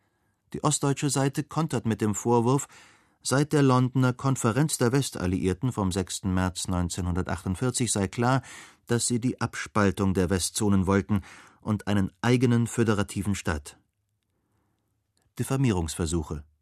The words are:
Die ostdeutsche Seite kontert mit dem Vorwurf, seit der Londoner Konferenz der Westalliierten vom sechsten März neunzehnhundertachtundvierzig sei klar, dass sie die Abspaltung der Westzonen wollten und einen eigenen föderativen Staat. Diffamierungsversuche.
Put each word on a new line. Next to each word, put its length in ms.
Die 100
ostdeutsche 460
Seite 340
kontert 420
mit 140
dem 160
Vorwurf, 520
seit 320
der 100
Londoner 500
Konferenz 640
der 140
Westalliierten 800
vom 200
sechsten 420
März 340
neunzehnhundertachtundvierzig 1200
sei 160
klar, 340
dass 220
sie 120
die 220
Abspaltung 720
der 160
Westzonen 580
wollten 340
und 260
einen 240
eigenen 460
föderativen 680
Staat. 420
Diffamierungsversuche. 1040